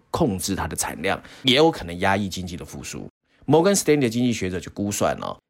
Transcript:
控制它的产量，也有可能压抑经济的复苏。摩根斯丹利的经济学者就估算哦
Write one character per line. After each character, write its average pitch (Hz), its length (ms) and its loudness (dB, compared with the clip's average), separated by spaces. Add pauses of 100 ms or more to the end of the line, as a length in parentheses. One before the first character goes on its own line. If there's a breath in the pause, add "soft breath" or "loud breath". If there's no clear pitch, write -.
(100)
控 120 260 0
制 92 200 -4
它 82 100 -4
的 80 80 -8
产 - 260 -6
量， 92 220 -4 (220 loud breath)
也 123 100 6
有 160 160 6
可 156 140 -8
能 85 160 -10
压 98 160 2
抑 104 120 -2
经 90 160 -8
济 87 120 -10
的 78 80 -12
复 71 180 -14
苏。 - 260 -12 (380 soft breath)
摩 151 160 6
根 196 140 4
斯 - 80 -2
丹 151 120 4
利 147 40 2
的 123 100 2
经 120 140 0
济 120 80 2
学 95 180 -4
者 90 80 -4
就 - 140 -12
估 101 180 -4
算 82 300 0
哦 50 160 -8 (140)